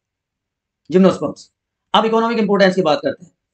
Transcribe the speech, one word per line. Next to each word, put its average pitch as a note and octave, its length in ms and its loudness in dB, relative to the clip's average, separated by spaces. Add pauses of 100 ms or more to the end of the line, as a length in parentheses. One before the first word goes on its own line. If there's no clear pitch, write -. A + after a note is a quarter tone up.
(920)
gymnosperms। E3+ 480 0 (540)
अब A3 100 2
economic A3+ 340 -2
importance G3 360 0
की F#3 80 -2
बात D3+ 220 0
करते - 200 -8
हैं, - 80 -20 (220)